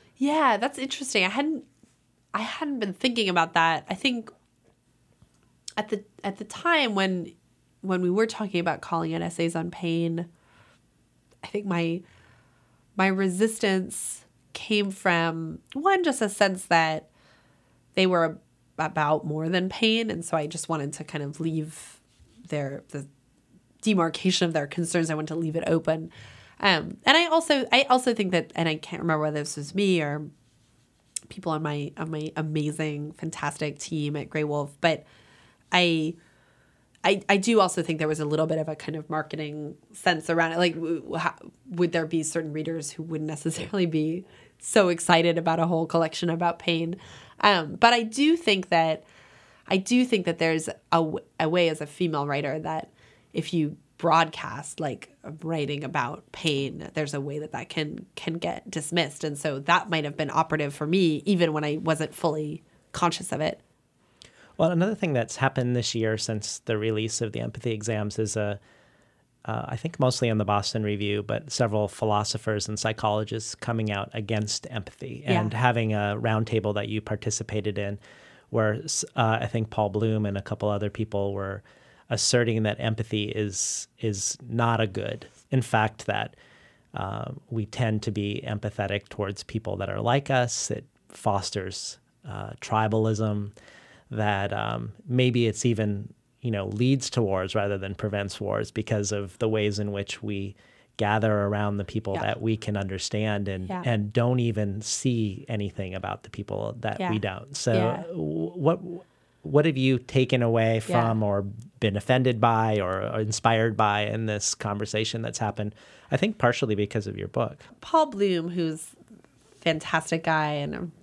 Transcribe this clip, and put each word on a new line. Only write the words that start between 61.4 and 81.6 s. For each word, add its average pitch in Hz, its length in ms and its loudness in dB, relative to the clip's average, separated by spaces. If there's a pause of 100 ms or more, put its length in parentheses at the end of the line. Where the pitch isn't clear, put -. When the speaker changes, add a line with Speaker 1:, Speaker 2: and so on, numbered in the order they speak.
Speaker 1:
when 151 120 0
I 147 140 0
wasn't 156 360 0
fully 156 480 -2 (300)
conscious 180 400 -2
of 139 80 -2
it. - 200 -2 (960)
Speaker 2:
Well, 165 140 4
another 180 240 2
thing 180 180 0
that's 117 240 0
happened 123 400 0
this 117 180 -2
year 110 240 2
since - 420 -6
the - 160 -2
release 110 440 -2
of 110 120 -2
the 113 80 -6
empathy 117 320 -4
exams 104 460 -4
is, 110 180 -2
uh, 104 200 -2 (880)
uh, 117 240 -4
I 123 80 -6
think 165 220 -6
mostly 127 300 2
in 110 100 2
the 107 60 2
Boston 104 380 0
Review, 104 400 0
but 113 280 -4
several 104 380 2
philosophers 107 800 0
and 107 100 -6
psychologists 110 760 -2
coming 110 360 -2
out 101 220 -2
against 107 580 -2
empathy 120 560 -10
and 113 260 2
Speaker 1:
Yeah. 110 60 -4
Speaker 2:
having 117 340 4
a 104 260 0
roundtable 110 560 2
that 104 140 -4
you 107 120 -4
participated 107 760 -4
in 101 200 -4 (520)
where, 110 340 2
s-, - 200 -4 (120)
uh, 113 240 4
I 120 60 -2
think 110 240 -2
Paul 104 200 0
Bloom 107 360 0
and 101 100 -2
a 98 60 -4
couple - 260 -2
other 104 220 -2
people 101 420 -2
were 98 300 -6 (480)